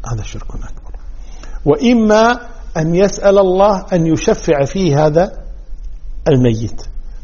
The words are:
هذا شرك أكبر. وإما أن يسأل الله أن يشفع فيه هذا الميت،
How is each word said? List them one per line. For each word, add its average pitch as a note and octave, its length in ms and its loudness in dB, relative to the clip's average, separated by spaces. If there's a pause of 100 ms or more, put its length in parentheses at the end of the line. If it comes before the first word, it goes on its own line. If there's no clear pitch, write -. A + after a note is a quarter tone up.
(120)
هذا G#2+ 100 -6
شرك - 320 -10
أكبر. - 460 -12 (640)
وإما A3 760 4 (360)
أن D#3+ 180 0
يسأل G3 440 4
الله F#3+ 540 2
أن E3 140 2
يشفع D#3 580 2
فيه D3+ 420 2
هذا E3 260 2 (960)
الميت، A#2 540 2 (420)